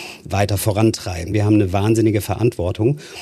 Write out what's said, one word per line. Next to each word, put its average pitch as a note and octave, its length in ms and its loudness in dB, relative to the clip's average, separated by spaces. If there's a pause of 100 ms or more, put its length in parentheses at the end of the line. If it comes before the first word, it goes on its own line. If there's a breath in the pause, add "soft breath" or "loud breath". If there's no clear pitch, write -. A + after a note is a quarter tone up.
(260 loud breath)
weiter G2+ 320 0
vorantreiben. F#2+ 760 -2
Wir G#2 120 2
haben G#2+ 100 6
eine G2+ 160 4
wahnsinnige G#2+ 480 2
Verantwortung G#2+ 800 -2 (220 loud breath)